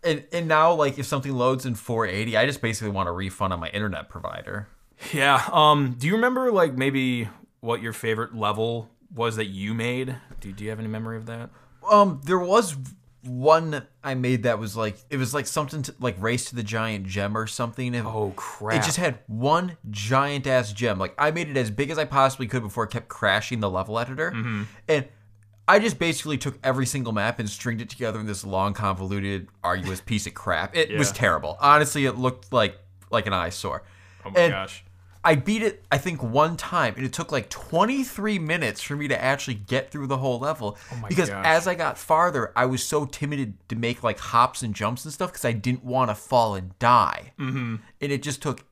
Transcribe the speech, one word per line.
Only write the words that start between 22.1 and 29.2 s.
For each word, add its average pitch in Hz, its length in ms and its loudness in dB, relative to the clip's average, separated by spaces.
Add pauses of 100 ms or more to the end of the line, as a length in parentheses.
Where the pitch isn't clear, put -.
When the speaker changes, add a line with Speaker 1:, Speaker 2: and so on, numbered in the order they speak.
Speaker 1:
could 123 160 -2
before 110 220 -4
it 104 60 -8
kept 117 180 -6
crashing 107 520 0
the 104 80 0
level 98 300 -2
editor. 131 320 -4
Speaker 2:
Mm-hmm. 113 320 -4 (260)
Speaker 1:
And 147 200 2 (600)
I 196 100 10
just 214 220 2
basically 156 360 -2
took 135 280 -6
every 131 200 2
single 123 280 -4
map 107 260 0
and 107 100 -4
stringed 113 320 -6
it 120 80 -10
together 110 300 -4
in 107 80 -6
this 98 180 -6
long, 95 300 0
convoluted, 98 720 -2 (160)